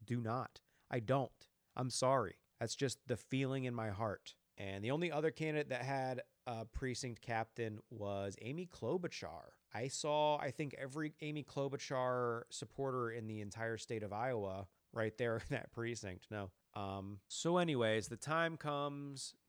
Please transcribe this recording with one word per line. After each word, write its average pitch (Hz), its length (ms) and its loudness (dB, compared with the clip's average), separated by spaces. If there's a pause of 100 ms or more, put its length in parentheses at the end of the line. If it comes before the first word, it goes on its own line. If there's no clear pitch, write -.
do 120 160 0
not. 117 400 -2 (300)
I 127 100 2
don't. 127 300 2 (480)
I'm 127 140 0
sorry. 127 440 4 (240)
That's 113 160 -2
just 131 300 0
the 120 120 2
feeling 135 480 0
in 123 100 0
my 110 160 0
heart." 101 420 -2 (240)
And 98 260 -4
the 117 80 0
only 165 200 2
other 151 200 2
candidate 151 380 0
that 123 140 0
had 131 380 0 (240)
a 113 200 -4
precinct 123 560 -4
captain 110 580 -2 (100)
was 101 520 -2
Amy 151 260 -6
Klobuchar. 117 840 -4 (200)
I 113 140 -2
saw, 151 500 4
I 127 140 -2
think, 143 260 -4
every 147 440 -4
Amy 151 220 -2
Klobuchar 127 1040 0
supporter 127 600 -2
in 113 180 -4
the 107 140 -4
entire 113 360 -2
state 110 260 -4
of 98 80 -4
Iowa 101 560 0 (240)
right 110 260 2
there 117 200 4
<laughs> - 120 -6
in 143 60 0
that - 160 -4
precinct. 113 580 -4
No. 101 220 -4 (240)
Um, 98 520 -4
so 170 300 2
anyways, 117 500 4
the 117 100 -6
time 165 400 0
comes 143 760 -4 (160)